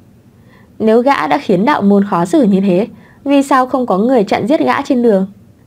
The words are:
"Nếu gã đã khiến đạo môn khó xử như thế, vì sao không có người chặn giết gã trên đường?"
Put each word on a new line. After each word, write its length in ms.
"Nếu 240
gã 240
đã 120
khiến 260
đạo 180
môn 220
khó 200
xử 180
như 180
thế, 260
vì 180
sao 240
không 200
có 120
người 260
chặn 220
giết 140
gã 220
trên 200
đường?" 240